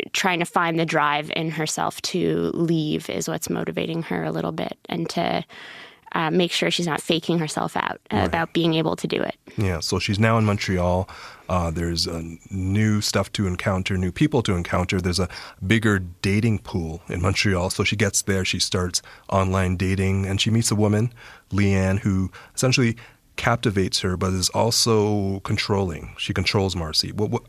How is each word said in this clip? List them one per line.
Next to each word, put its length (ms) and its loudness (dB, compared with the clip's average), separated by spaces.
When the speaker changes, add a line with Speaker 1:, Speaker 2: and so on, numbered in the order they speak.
Speaker 1:
trying 280 0
to 60 0
find 320 0
the 80 2
drive 480 0
in 160 -2
herself 520 -4
to 540 0
leave 540 0
is 200 -4
what's 200 -6
motivating 540 -4
her 220 -4
a 60 -4
little 200 -4
bit, 260 -6
and 220 -4
to, 340 -2
uh, 160 0
make 220 2
sure 180 0
she's 180 0
not 120 0
faking 400 0
herself 380 -2
out 240 -4
Speaker 2:
Right. 140 2
Speaker 1:
about 260 -2
being 220 2
able 240 0
to 100 -4
do 140 -2
it. 140 -4
Speaker 2:
Yeah, 220 0
so 200 -2
she's 200 0
now 180 4
in 60 4
Montreal. 640 2
Uh, 240 0
there's, 360 -2
uh, 140 -6
new 500 2
stuff 340 -2
to 140 0
encounter, 500 -2
new 140 0
people 320 2
to 120 0
encounter. 440 -2
There's 200 0
a 100 -2
bigger 340 4
dating 380 2
pool 480 -6
in 140 -4
Montreal. 480 2
So 160 -2
she 100 0
gets 280 2
there, 200 0
she 160 -2
starts 420 -2
online 480 2
dating, 480 2
and 160 0
she 80 0
meets 220 2
a 40 2
woman, 380 2
Leanne, 480 4
who 320 0
essentially 420 2
captivates 640 2
her, 160 0
but 160 0
is 160 0
also 920 2
controlling. 760 -2
She 160 -4
controls 420 0
Marcy. 360 -2
What, 180 -2
what, 200 -2